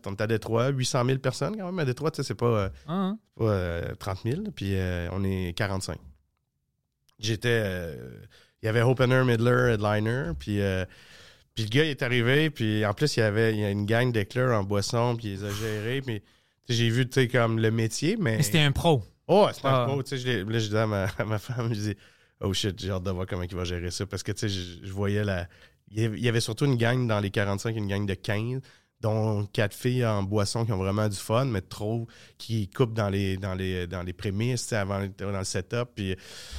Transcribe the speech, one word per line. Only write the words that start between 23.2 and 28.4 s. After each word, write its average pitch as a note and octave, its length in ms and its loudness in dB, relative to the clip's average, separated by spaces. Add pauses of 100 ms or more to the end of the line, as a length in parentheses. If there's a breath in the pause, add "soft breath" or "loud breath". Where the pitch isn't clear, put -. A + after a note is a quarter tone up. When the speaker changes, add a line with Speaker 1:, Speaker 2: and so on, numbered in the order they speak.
Speaker 1:
comment F2+ 160 -4
il F2+ 120 -8
va F2+ 80 -2
gérer F2 280 -4
ça », G2+ 160 -4
parce - 160 -8
que, - 80 -6
tu - 80 -6
sais, A2 100 -2
je, F2+ 360 -6
je F#2+ 60 -10
voyais G2+ 320 0
la, F2+ 240 -2 (440 soft breath)
il G#2+ 100 -2
y A2+ 40 4
avait, G#2+ 120 -2
il F#2 60 -4
y B2 60 2
avait A2+ 120 2
surtout A#2 240 -2
une C#3 120 4
gang A#2+ 300 2
dans G#2+ 120 2
les G2+ 100 0
quarante-cinq, G2+ 480 0
une G#2 100 -2
gang G2+ 180 0
de G2 100 0
quinze, A2+ 440 -4 (400 soft breath)